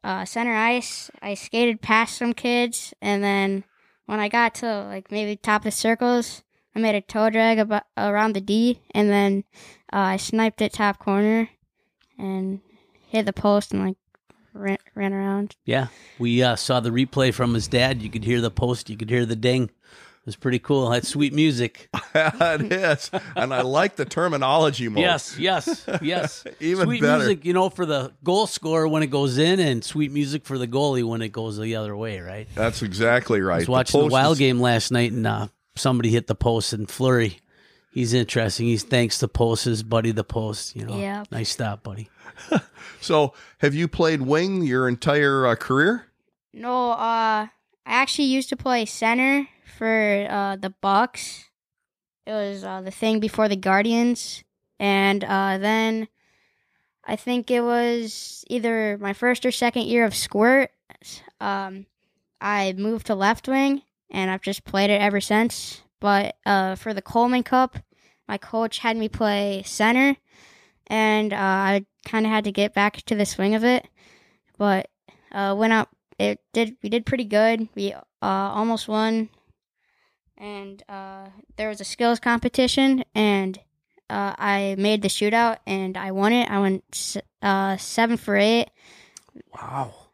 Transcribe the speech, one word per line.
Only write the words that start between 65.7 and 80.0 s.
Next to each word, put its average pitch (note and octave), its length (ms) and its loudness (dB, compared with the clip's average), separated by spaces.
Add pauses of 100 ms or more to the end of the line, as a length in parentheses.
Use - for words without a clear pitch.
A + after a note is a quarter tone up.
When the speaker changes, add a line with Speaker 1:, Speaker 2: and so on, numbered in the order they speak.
Speaker 1:
But, G3+ 440 0
uh, F#3+ 300 2
for A3 180 -10
the G3+ 100 -8
Coleman B3 420 0
Cup, C4 340 0 (480)
my G3+ 120 -6
coach A3+ 400 -6
had A3+ 180 -2
me A3 120 -4
play G3+ 560 -2
center, B3+ 520 2 (720)
and, G#3+ 440 2
uh, G3+ 40 -4
I G3 500 0 (180)
kinda A3 240 0
had G#3+ 160 2
to G3+ 80 -2
get G3+ 220 0
back G#3 280 2
to - 120 -2
the G#3 120 2
swing G3 280 0
of A3 100 0
it. B3 220 2 (720)
But, G3+ 300 2 (440)
uh, G3 260 -2
went A3+ 140 2
up. A3 180 2 (280)
It G#3 220 -2 (120)
did. A3+ 300 -2
We G#3 60 -8
did A3+ 160 -2
pretty B3 200 -2
good. A3 500 2
We, G3+ 180 -4
uh, - 80 -14 (220)
almost G#3 640 -2
won. A3 400 -2 (1080)